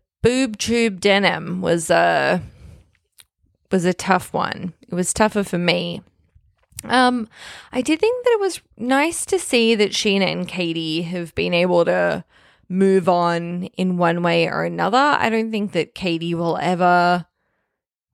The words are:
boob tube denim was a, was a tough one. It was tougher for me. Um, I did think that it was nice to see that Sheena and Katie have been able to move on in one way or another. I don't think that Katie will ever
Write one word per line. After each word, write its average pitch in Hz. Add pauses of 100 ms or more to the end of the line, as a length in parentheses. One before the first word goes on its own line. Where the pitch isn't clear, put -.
(220)
boob 247
tube 226
denim 180
was 170
a, 165 (1300)
was 185
a 180
tough -
one. - (160)
It -
was 180
tougher 214
for 185
me. 175 (840)
Um, 247 (440)
I 254
did 294
think 494
that 494
it 415
was 381 (160)
nice 277
to 381
see 226
that 208
Sheena 196
and 175
Katie 165
have 170
been 175
able 175
to 175 (440)
move 190
on 175 (120)
in 185
one 175
way 170
or -
another. 170
I 277
don't 226
think 208
that -
Katie 170
will 170
ever 175 (880)